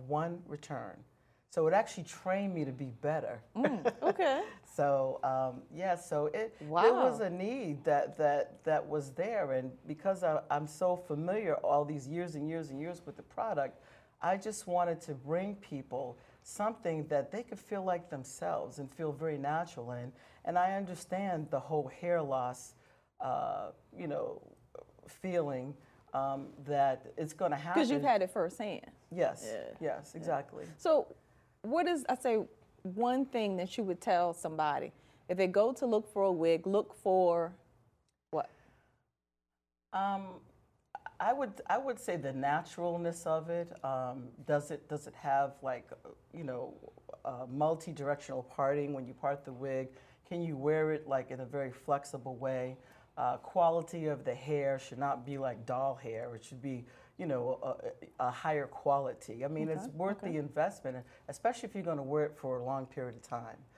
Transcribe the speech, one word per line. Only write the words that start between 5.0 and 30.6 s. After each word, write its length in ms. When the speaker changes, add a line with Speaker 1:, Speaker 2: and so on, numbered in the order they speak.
Speaker 1:
um, 380
yeah, 220
so 300
it, 340
there 340
was 240
Speaker 2:
Wow. 80
Speaker 1:
a 40
need 540
that, 340
that, 440
that 240
was 240
there. 420
And 200
because 340
I, 260
I'm 200
so 280
familiar 600
all 280
these 220
years 300
and 120
years 220
and 100
years 240
with 120
the 80
product, 560
I 140
just 320
wanted 340
to 120
bring 420
people 600
something 640
that 240
they 100
could 160
feel 260
like 260
themselves 680
and 140
feel 180
very 280
natural 520
in. 220
And 120
I 180
understand 760
the 100
whole 280
hair 340
loss, 520
uh, 500
you 80
know, 340
feeling, 640
um, 320
that 520
it's 160
gonna 240
Speaker 2:
'Cause 340
you've 120
Speaker 1:
happen. 20
Speaker 2:
had 180
it 80
firsthand. 600
Speaker 1:
Yes, 420
Speaker 2:
Yeah. 120
Speaker 1:
yes, 340
Speaker 2:
Yeah. 60
Speaker 1:
exactly. 440